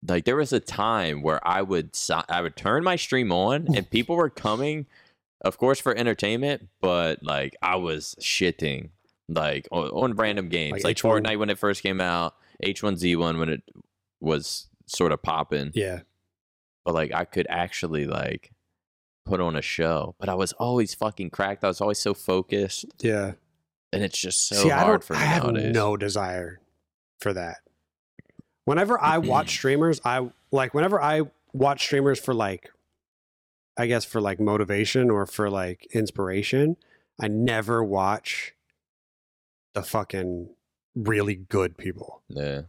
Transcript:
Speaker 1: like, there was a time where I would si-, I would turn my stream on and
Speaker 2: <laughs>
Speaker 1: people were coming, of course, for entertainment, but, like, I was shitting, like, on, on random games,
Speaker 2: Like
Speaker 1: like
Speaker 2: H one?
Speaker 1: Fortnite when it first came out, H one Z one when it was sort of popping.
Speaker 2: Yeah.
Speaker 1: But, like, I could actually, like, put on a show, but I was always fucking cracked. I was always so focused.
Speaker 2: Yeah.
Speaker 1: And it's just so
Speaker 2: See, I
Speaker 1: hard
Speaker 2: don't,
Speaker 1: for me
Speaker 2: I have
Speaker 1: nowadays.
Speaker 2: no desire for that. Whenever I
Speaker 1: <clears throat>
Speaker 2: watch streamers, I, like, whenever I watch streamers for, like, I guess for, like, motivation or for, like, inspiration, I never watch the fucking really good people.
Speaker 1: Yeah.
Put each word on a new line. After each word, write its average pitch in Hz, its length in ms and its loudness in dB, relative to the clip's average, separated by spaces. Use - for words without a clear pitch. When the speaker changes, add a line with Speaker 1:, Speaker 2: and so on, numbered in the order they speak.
Speaker 1:
like, 87 180 2
there 123 120 4
was 147 160 2
a 120 80 4
time 95 640 0
where 78 240 0
I 90 160 2
would 87 340 -2
si-, - 180 -2
I 87 120 0
would 85 160 -6
turn 131 280 0
my 185 120 2
stream 127 360 0
on 117 420 2
and 98 160 -2
Speaker 2:
<laughs> - 0 -
Speaker 1:
people 117 260 0
were 170 140 2
coming, 139 560 -4
of - 160 -2
course, 131 220 4
for 123 140 0
entertainment, 117 760 0
but, 87 420 2
like, 69 380 -4
I 90 160 0
was 80 440 -4
shitting, - 720 -2
like, 76 420 -2
on, 82 180 -2
on 117 280 -2
random 101 320 -2
games, 82 240 -2
Speaker 2:
Like 98 120 -6
Speaker 1:
like 85 140 4
Speaker 2:
H - 60 -8
one? 110 180 4
Speaker 1:
Fortnite 110 160 0
when 104 120 0
it 101 80 0
first 101 240 0
came 95 180 0
out, 85 340 0
H 95 200 -2
one 101 140 0
Z 87 200 2
one 82 220 2
when 80 120 0
it 76 120 -4
was 76 480 -2
sort 85 260 0
of 76 100 -4
popping. 76 520 -2
Speaker 2:
Yeah. 92 260 -4
Speaker 1:
But, 87 100 0
like, 80 200 0
I 87 100 0
could 87 260 -2
actually, 85 560 -2
like, - 440 -6
put 92 140 0
on 85 140 0
a 73 80 -2
show, 82 560 -2
but 95 100 -6
I 95 60 0
was 92 200 -2
always 120 400 0
fucking 101 360 -6
cracked. 98 320 -2
I 101 60 2
was 92 120 -2
always 101 200 0
so 101 140 0
focused. 95 720 -2
Speaker 2:
Yeah. 104 320 0
Speaker 1:
And 95 100 -2
it's 98 160 -4
just - 300 -2
so 104 80 -2
Speaker 2:
See, 101 160 6
I 139 80 2
Speaker 1:
hard - 220 4
Speaker 2:
don't, - 20 -18
Speaker 1:
for - 80 -8
me - 80 0
Speaker 2:
I - 40 2
have 156 200 2
Speaker 1:
nowadays. - 300 0
Speaker 2:
no 104 220 2
desire 92 640 -4
for 104 140 -2
that. 87 240 -8
Whenever 185 360 2
I 156 180 4
Speaker 1:
<clears throat> - 0 -
Speaker 2:
watch 147 320 2
streamers, 143 540 2
I, 123 260 0
like, 131 240 2
whenever 180 260 4
I 151 220 2
watch 139 300 2
streamers 139 360 4
for, - 160 -2
like, 98 360 -2
I 120 100 0
guess 117 180 2
for, - 160 -2
like, 98 200 0
motivation 104 720 2
or 101 160 2
for, 107 240 -2
like, 92 420 -4
inspiration, 107 840 0
I 110 80 -2
never 113 560 0
watch 98 720 -2
the 101 80 -4
fucking 90 640 -4
really 104 400 0
good 92 400 -2
people. - 520 -10
Speaker 1:
Yeah. 71 400 -6